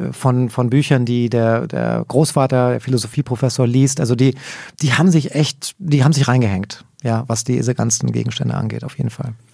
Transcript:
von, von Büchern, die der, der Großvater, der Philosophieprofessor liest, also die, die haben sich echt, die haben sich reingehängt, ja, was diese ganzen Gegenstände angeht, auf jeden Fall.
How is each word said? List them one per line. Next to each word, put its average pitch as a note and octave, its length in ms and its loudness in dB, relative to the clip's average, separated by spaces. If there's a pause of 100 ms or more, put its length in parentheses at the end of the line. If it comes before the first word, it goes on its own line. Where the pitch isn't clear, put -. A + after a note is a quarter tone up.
(140)
von, B2+ 360 0
von B2 200 0
Büchern, C3+ 340 2
die A#2+ 260 0
der, A#2 380 2
der A2+ 400 -2
Großvater, C3 640 2
der A#2+ 80 -2
Philosophieprofessor B2 880 -2
liest, C3 320 2
also B2 160 0
die, C3 200 2 (460)
die C3 120 2
haben F3+ 180 4
sich D3+ 240 2
echt, - 440 -2
die D3 260 2
haben D#3 80 4
sich C#3 160 2
reingehängt, G#2 560 0 (180)
ja, A#2 240 -2
was A2+ 160 -4
diese B2 320 -2
ganzen A#2+ 380 -2
Gegenstände A#2 420 -4
angeht, A2 300 -6
auf - 120 -14
jeden B2+ 120 -2
Fall. A#2 240 -8 (200)